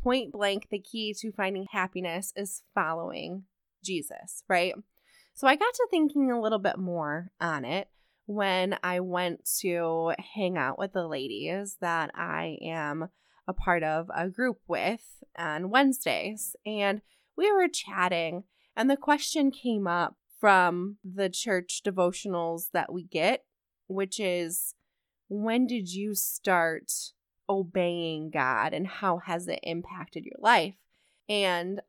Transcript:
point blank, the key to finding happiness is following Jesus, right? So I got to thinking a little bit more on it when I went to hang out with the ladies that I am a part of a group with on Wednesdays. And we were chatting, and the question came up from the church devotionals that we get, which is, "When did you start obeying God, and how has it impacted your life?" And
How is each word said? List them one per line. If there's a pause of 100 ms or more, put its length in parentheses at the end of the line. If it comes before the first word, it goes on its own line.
point
blank,
the
key
to
finding
happiness
is (100)
following (400)
Jesus,
right? (600)
So
I
got
to
thinking
a
little
bit
more
on
it (360)
when
I
went (100)
to (220)
hang
out
with
the
ladies
that
I
am (380)
a
part
of
a
group
with (140)
on
Wednesdays. (100)
And (360)
we
were
chatting, (320)
and
the
question
came
up (220)
from
the
church
devotionals
that
we
get, (420)
which
is, (540)
"When
did
you
start (560)
obeying
God,
and
how
has
it
impacted
your
life?" (540)
And